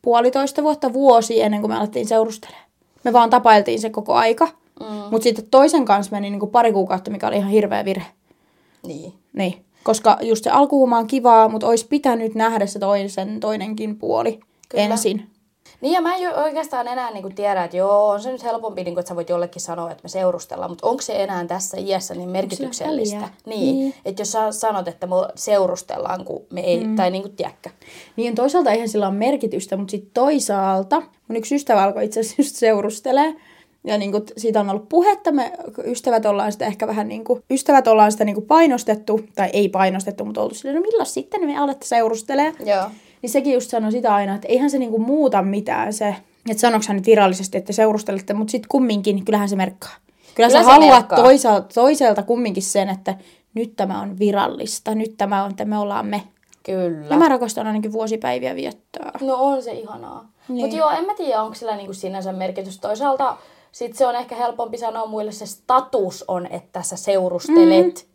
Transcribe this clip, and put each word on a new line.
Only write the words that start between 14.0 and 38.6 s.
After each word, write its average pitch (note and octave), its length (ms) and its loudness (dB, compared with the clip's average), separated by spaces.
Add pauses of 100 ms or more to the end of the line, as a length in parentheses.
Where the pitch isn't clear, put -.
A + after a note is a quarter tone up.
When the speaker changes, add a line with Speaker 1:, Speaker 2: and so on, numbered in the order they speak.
Speaker 2:
Kyllä. G3+ 140 0
Speaker 1:
ensin. G#3+ 440 -2 (540)
Speaker 2:
Niin, D4 120 0
ja F4+ 80 2
mä E4+ 140 -2
en F#4 60 -4
jo F4+ 100 -4
oikeastaan D4 560 -4
enää B3 240 -6
niinku G3 240 -12
tiedä, G3+ 280 -2
että E3+ 140 -6
joo, G3+ 320 4
on G#3 120 -2
se B3+ 100 -8
nyt B3 120 -12
helpompi, A3 400 -6
niinku, F3 160 -6
että F3 100 -8
sä F3+ 60 -8
voit E3+ 140 -8
jollekin F3 320 -4
sanoa, E3+ 300 -10
että - 120 -20
me F3 60 -18
seurustellaan, F3+ 640 -4
mut E3+ 100 -16
onks - 240 -2
se G3+ 180 -4
enää F#3 220 -6
tässä F#3+ 320 -8
iässä F#3+ 360 -6
niin F3 80 -10
Speaker 1:
Onks F3+ 80 -10
sillä F#3 120 -4
Speaker 2:
merkityksellistä? A#3+ 760 -6
Speaker 1:
väliä? G#3 140 -10 (160)
Speaker 2:
Niin. A#3+ 300 -2
Speaker 1:
Niin. C4+ 180 -2 (120)
Speaker 2:
Et G3 140 -8
jos - 120 -6
sä A3 200 -2
sanot, G#3+ 360 -4
että E3+ 200 -10
me F#3 80 -2 (200)
seurustellaan, F#3 880 -2
kun - 160 -10 (120)
me F3+ 80 -8
ei, F3+ 220 0
Speaker 1:
Mm. A3 120 -2
Speaker 2:
tai F#3 160 2
niinku, G3 180 -8
tiedätkö? - 400 -12 (460)
Speaker 1:
Niin, A#3 200 -4
toisaalta C#4 360 2
eihän A3+ 180 0
sillä G#3 180 0
ole G3 80 -2
merkitystä, G#3+ 600 -2
mut G3 120 -6
sit G#3 240 -10
toisaalta G3+ 880 0 (260)
mun A3+ 100 -8
yksi A3+ 180 -4
ystävä A#3 280 2
alkoi G3+ 220 0
itse G#3+ 140 -4
asiassa A3 220 -2
just C#4+ 140 0
seurustelee. A#3 800 0 (480)
Ja G#3 140 -2
niinku, G3+ 220 -2
t-, G#3+ 180 -10
siitä A3 220 0
on G3+ 100 -2
ollut G#3 200 -6
puhetta, F#4+ 420 2
me C#4 200 -2 (340)
ystävät A#3 400 0
ollaan G#3 260 0
sitä G#3+ 140 -6
ehkä G#3+ 220 -6
vähän G#3+ 200 -4
niinku, A3+ 320 -4 (120)
ystävät C4+ 360 4
ollaan G#3+ 240 8
sitä G#3+ 140 -2
niinku G#3 160 -4
painostettu, A3 800 2 (160)